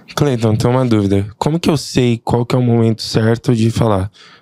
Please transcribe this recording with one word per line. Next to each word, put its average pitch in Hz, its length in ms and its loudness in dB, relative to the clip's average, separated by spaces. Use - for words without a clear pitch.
Cleiton, 117 400 0
tem 120 160 0
uma 127 160 2
dúvida. 101 400 2
Como 156 220 0
que - 100 -2
eu 165 80 2
sei 123 480 0
qual 120 220 -2
que - 80 -2
é 131 40 2
o 123 40 0
momento 117 400 0
certo 113 500 0
de 113 160 2
falar, 107 400 0